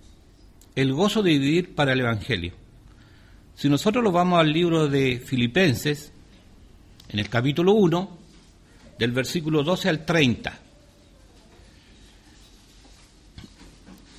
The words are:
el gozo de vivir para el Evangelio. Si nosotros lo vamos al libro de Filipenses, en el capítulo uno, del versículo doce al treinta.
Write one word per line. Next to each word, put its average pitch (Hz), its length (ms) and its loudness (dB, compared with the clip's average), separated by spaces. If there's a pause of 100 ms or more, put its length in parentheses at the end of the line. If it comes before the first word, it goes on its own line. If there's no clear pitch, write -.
(760)
el 131 180 0
gozo 208 280 0
de 175 100 4
vivir 151 420 0
para 139 180 0
el 127 80 0
Evangelio. 104 540 -2 (1000)
Si - 140 -2
nosotros 208 340 2
lo 208 100 2
vamos 175 280 2
al 156 100 4
libro 165 380 2
de 135 300 0
Filipenses, 131 920 -2 (1000)
en 107 80 -6
el 104 100 -4
capítulo 147 460 0
uno, 190 420 2 (840)
del 120 140 -2
versículo 151 500 -2
doce 175 280 -2
al 156 160 -4
treinta. 147 520 0 (3500)